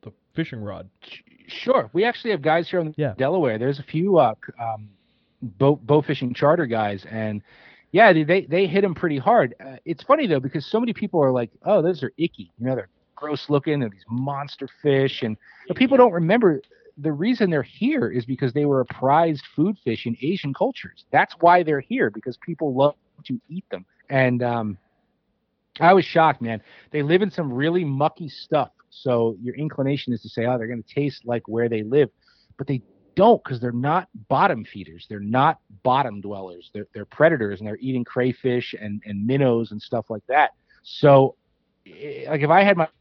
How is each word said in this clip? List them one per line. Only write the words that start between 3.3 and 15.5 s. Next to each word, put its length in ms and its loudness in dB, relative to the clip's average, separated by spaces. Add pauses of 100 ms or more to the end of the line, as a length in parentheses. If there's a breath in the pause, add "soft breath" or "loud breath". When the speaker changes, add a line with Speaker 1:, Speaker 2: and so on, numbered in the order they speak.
Speaker 2:
There's 200 -2
a 60 -14
few, 340 2
uh, 160 6 (100)
c-, 160 -18
um, 300 -10 (500)
bow, 360 2
bow 260 2
fishing 320 -4
charter 320 2
guys, 400 -4
and 340 -6 (520 soft breath)
yeah, 200 8
they, 120 2
they, 220 2
they 200 0
hit 180 0
'em 100 -2
pretty 240 -2
hard. 360 2 (100)
Uh, 200 -16
it's 180 -8
funny 240 2
though 140 2
because 260 -8
so 140 -2
many 120 -2
people 300 -2
are 80 4
like, 200 -2 (120)
"Oh, 180 2
those 220 -2
are 160 -8
icky," 400 -6
you 80 -6
know, 80 -2
they're 140 -8 (260)
gross 340 -8
looking, 300 0
they're 100 -4
these 200 -16
monster 580 -8 (160)
fish, 400 2
and 140 -4 (320 loud breath)